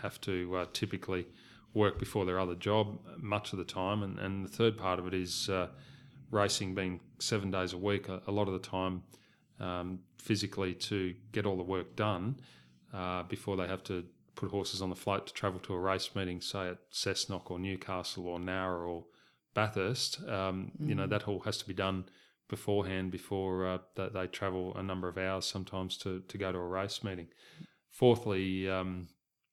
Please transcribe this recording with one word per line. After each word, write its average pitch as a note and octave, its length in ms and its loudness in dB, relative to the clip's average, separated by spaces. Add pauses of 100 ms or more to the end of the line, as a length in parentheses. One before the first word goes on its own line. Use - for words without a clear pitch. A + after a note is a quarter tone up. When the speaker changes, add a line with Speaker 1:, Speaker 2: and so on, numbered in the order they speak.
Speaker 1:
have - 200 -4
to, F2+ 340 0
uh, F2+ 180 2
typically F#2 540 -2 (480)
work G2+ 240 6
before F#2 260 0
their F2+ 140 2
other F2+ 160 0
job G#2 420 4 (220)
much G2+ 340 -2
of F#2+ 60 0
the E2+ 60 0
time. G2 360 2
And, G2 160 -4
and F#2+ 280 0
the - 40 -6
third A2+ 300 4
part F#2 180 4
of F2+ 80 -2
it F2+ 80 -2
is, F2+ 340 0
uh, F#2 200 2 (640)
racing G2+ 420 4
being F#2 280 0 (180)
seven G#2 320 2
days F#2 220 0
a F2+ 40 -4
week, G2+ 320 0
a, F#2 160 -4
a G2 60 -2
lot G2+ 160 4
of F#2+ 60 0
the F#2 140 -4
time, F#2 360 0 (560)
um, F2+ 400 -4 (180)
physically G2 560 0
to F#2 400 -2 (180)
get G#2 140 0
all G2 100 2
the F#2 60 0
work F2+ 340 -2
done, G#2+ 420 2 (560)
uh, F2+ 300 -2
before F#2 340 -4
they F2+ 100 0
have F#2 160 -2
to F2+ 220 -4 (300)
put F#2+ 160 -4
horses F#2+ 320 -2
on F#2 60 0
the F2+ 60 -2
float G2 300 0
to - 80 -12
travel F#2 260 -2
to - 140 -6
a F2+ 60 0
race F#2+ 360 0
meeting, F#2 240 0
say F#2 300 -4
at F2+ 80 -6 (140)
Cessnock - 580 -2
or F2+ 80 -4
Newcastle F#2 680 -4
or F2 100 -2
Nowra F2+ 500 -2
or E2+ 180 -4 (500)
Bathurst. G#2+ 720 2
Um, F#2+ 500 0
you C#3+ 140 2
know, G2 140 2
Speaker 2:
Mm. - 20 2
Speaker 1:
that G#2 180 2
all G2 120 0
has - 180 -2
to - 80 -8
be G2 80 -6
done F#2+ 320 2 (440)
beforehand F#2+ 600 0
before, F#2 560 0
uh, F#2 100 2 (180)
that G2 180 -4
they F#2 140 -2
travel F#2 480 -2
a F#2+ 80 -4
number F#2 240 -2
of F2 100 -6
hours F#2+ 280 0
sometimes F#2 520 -4
to, F#2 300 -4
to - 100 -8
go F#2+ 140 0
to F#2 60 0
a F2+ 100 -2
race F#2+ 360 -2
meeting. F2+ 240 -4 (640)
Fourthly, F#2+ 800 6
um, F#2 380 0 (460)